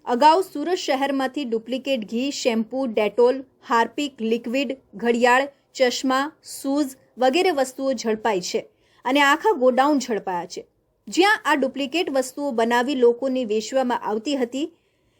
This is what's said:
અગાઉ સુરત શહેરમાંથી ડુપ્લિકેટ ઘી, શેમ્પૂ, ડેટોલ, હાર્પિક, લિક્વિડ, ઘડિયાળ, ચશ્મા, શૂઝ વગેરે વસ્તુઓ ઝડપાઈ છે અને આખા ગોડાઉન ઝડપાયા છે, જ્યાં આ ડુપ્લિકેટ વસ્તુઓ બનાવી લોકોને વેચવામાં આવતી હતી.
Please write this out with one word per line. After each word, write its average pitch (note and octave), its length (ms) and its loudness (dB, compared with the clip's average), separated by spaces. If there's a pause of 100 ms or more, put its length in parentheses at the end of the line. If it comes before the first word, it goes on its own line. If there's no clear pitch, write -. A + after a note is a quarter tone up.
અગાઉ D4+ 380 4
સુરત D#4 320 -4
શહેરમાંથી C4+ 680 -2
ડુપ્લિકેટ A#3 560 -4
ઘી, A#3 300 -4
શેમ્પૂ, B3+ 560 -2
ડેટોલ, A#3+ 580 0 (240)
હાર્પિક, A#3+ 520 0
લિક્વિડ, A#3 560 -2 (180)
ઘડિયાળ, A#3+ 540 2 (260)
ચશ્મા, C4 580 0 (300)
શૂઝ C#4 340 -2 (220)
વગેરે C4 320 4
વસ્તુઓ C4+ 420 -2
ઝડપાઈ G#3+ 480 -2
છે - 280 -6 (360)
અને C4+ 160 2
આખા D4+ 320 4
ગોડાઉન C4 460 2
ઝડપાયા F#3+ 480 -4
છે, - 200 -14 (420)
જ્યાં G4 360 2
આ D4 100 2
ડુપ્લિકેટ C#4 560 -2
વસ્તુઓ C4 400 -2
બનાવી A#3+ 440 0
લોકોને B3+ 500 2
વેચવામાં A#3 560 -2
આવતી A3 360 -4
હતી. C4 300 -4 (540)